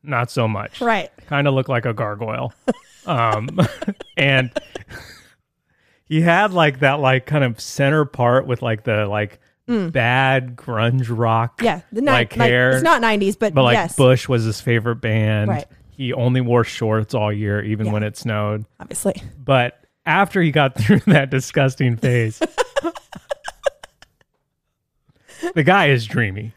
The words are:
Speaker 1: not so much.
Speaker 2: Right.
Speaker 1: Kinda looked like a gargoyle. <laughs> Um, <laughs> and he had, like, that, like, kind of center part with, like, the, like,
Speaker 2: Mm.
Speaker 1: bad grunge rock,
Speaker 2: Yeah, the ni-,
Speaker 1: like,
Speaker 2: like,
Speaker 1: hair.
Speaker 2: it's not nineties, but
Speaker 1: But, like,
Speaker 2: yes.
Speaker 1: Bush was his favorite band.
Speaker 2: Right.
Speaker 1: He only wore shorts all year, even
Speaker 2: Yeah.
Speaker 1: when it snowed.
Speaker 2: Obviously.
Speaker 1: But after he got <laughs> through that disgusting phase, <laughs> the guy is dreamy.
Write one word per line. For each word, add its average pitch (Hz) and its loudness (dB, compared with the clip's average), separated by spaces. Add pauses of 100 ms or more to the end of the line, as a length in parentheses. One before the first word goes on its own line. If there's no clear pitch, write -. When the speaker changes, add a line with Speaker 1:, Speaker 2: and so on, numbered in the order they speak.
Speaker 1:
not 123 -2
so 120 -2
much. 104 -6
Speaker 2:
Right. 226 -2 (180)
Speaker 1:
Kinda 143 0
looked 131 -2
like 127 -2
a 120 -2
gargoyle. 110 -6 (120)
<laughs> 262 -2 (340)
Um, 117 0 (300)
<laughs> - -10
and 135 2 (1500)
he 156 0
had, 185 4
like, 151 2
that, 143 2
like, 131 2
kind 147 2
of 117 -4
center 143 0
part 127 2
with, 123 -4
like, 110 -4
the, 107 0
like, 104 -4 (300)
Speaker 2:
Mm. 196 -2
Speaker 1:
bad 127 0
grunge 120 -2
rock, 113 0
Speaker 2:
Yeah, 180 -2 (120)
the 214 -4
ni-, 277 0
Speaker 1:
like, 240 0
Speaker 2:
like, 233 2
Speaker 1:
hair. 127 4
Speaker 2:
it's 131 2
not 320 4
nineties, 208 0
but 202 -2
Speaker 1:
But, 135 4
like, 120 4
Speaker 2:
yes. 175 -2
Speaker 1:
Bush 131 4
was 120 0
his 113 -4
favorite 117 -2
band. 107 0
Speaker 2:
Right. - -4 (260)
Speaker 1:
He 127 -6
only 127 0
wore 120 2
shorts 110 -2
all 107 0
year, 104 -2
even 107 -4
Speaker 2:
Yeah. 104 -2
Speaker 1:
when 104 -2
it 107 -6
snowed. 107 -4 (160)
Speaker 2:
Obviously. - -6 (160)
Speaker 1:
But 127 0 (260)
after 185 0
he 160 2
got 139 2
<laughs> - -10
through 110 2
that 143 4
disgusting 131 0
phase, 117 0
<laughs> - -6 (3000)
the 160 2
guy 180 4
is 123 2
dreamy. 107 -4